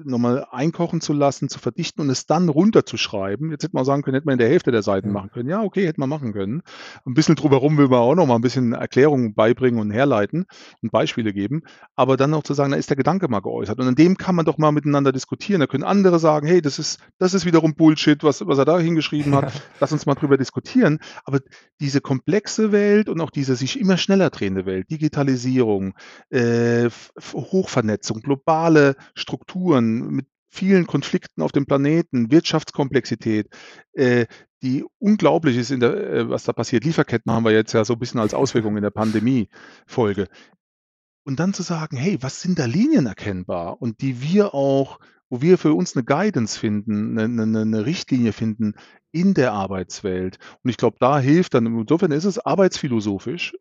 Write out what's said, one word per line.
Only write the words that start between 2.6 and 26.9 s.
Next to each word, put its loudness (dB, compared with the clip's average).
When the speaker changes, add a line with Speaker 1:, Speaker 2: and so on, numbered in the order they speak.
Speaker 1:
Jetzt -8
hätte -6
man 0
sagen 0
können, -4
hätte -2
man 2
in 0
der 4
Hälfte 2
der 2
Seiten 0
Speaker 2:
Ja. -2
Speaker 1:
machen -6
können. -8
Ja, -4
okay, -2
hätte -4
man -2
machen -6
können. -6
Ein -6
bisschen 4
drüber 4
rum 2
will 6
man 6
auch 4
noch 4
mal 4
ein 2
bisschen 0
Erklärungen 2
beibringen 2
und -2
herleiten 0
und -6
Beispiele 0
geben. -4
Aber 2
dann 2
auch -2
zu -6
sagen, 0
da -2
ist -4
der 0
Gedanke 0
mal -2
geäußert. -6
Und -2
an 2
dem 2
kann -2
man 0
doch -2
mal 2
miteinander 0
diskutieren. -4
Da 2
können -4
andere 4
sagen, 2
"Hey, 4
das -4
ist, -8
das 0
ist 0
wiederum 4
Bullshit, 4
was, 0
was 0
er 4
da 4
hingeschrieben 0
hat. 4
Speaker 2:
<laughs> -6
Ja. -14
Speaker 1:
Lass -2
uns -2
mal 2
drüber 2
diskutieren." 0
Aber -2
diese 0
komplexe -2
Welt 2
und -4
auch -6
diese -2
sich -6
immer 2
schneller 2
drehende -4
Welt, -4
Digitalisierung, 0
äh, 2
F-, -8